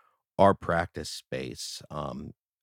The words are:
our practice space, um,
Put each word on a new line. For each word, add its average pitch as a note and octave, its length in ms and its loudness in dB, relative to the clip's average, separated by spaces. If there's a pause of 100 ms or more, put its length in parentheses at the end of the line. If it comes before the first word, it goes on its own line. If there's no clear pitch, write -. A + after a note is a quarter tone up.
(380)
our G2 160 8
practice E2+ 560 -2
space, - 800 -10
um, D2 420 -8 (300)